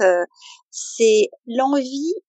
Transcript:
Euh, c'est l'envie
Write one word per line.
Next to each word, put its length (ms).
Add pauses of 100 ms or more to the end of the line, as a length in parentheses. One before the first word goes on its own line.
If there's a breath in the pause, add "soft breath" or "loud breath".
Euh, 240 (460 loud breath)
c'est 580 (180)
l'envie 680 (140)